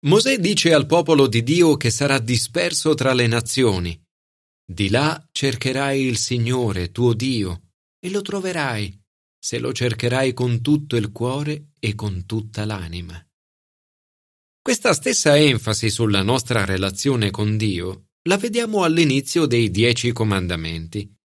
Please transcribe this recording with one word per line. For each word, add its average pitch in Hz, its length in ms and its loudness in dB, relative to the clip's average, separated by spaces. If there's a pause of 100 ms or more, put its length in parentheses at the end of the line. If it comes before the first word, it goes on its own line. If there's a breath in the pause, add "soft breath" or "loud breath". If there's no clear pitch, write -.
Mosè 226 320 4
dice 170 340 2
al 151 140 4
popolo 160 400 4
di 117 160 0
Dio 156 340 4
che 120 140 0
sarà 135 300 0
disperso 156 760 0
tra 135 180 0
le 120 140 2
nazioni: 113 760 0 (640)
"Di 95 240 -2
là 135 440 0
cercherai 135 680 -2
il 127 160 0
Signore, 117 760 -2
tuo 120 200 2
Dio, 107 600 -4 (260)
e 180 120 -10
lo 196 120 -4
troverai, 160 800 -4 (340)
se - 220 -8
lo 123 140 -4
cercherai 123 600 0
con 120 300 0
tutto 147 320 0
il 107 160 0
cuore 147 680 -6
e 107 160 -2
con 95 280 -6
tutta 107 400 -6
l'anima." 87 560 -8 (1400)
Questa 240 300 0
stessa - 440 4
enfasi 117 540 2
sulla 104 320 0
nostra 117 420 0
relazione 98 680 -2
con 107 240 -2
Dio 95 540 -6 (180)
la 190 80 2
vediamo 214 480 -2
all'inizio 160 640 2
dei 117 260 2
Dieci 120 400 2
Comandamenti. 90 1000 -4 (160)